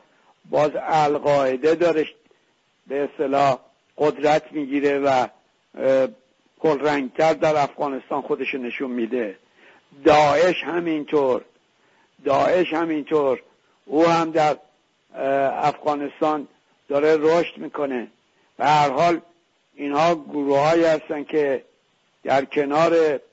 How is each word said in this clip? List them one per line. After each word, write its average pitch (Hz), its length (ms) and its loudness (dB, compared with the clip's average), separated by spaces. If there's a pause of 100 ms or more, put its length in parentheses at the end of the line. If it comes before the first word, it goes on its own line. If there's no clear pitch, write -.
(500)
باز 147 200 0 (120)
القاعده 147 920 0
داره 156 320 0 (800)
به 139 180 -4
اصطلاح 139 540 0 (400)
قدرت 147 540 0
می‌گیره 143 460 -2
و، 135 280 0 (520)
اه، 131 280 2 (540)
پررنگتر 147 760 0
در 151 220 0
افغانستان 143 680 -4
خودش 135 320 -6
نشون 127 360 -8
می‌ده. 117 460 -6 (680)
داعش 151 600 4
همینطور، 151 800 -2 (840)
داعش 143 480 2
همینطور، 151 720 -2 (440)
او 160 200 2
هم 165 240 2
در، 151 260 2 (580)
اه، 135 520 -2
افغانستان 147 840 -4 (400)
داره 147 320 2
رشد 160 380 0
می‌کنه. 139 500 -6 (480)
به - 80 -4
هر 147 260 4
حال، 165 300 0 (540)
اینها 143 400 0
گروه‌هایی 147 680 0
هستن 156 400 -2
که 143 400 -2 (600)
در 131 200 0
کنار 151 760 0 (120)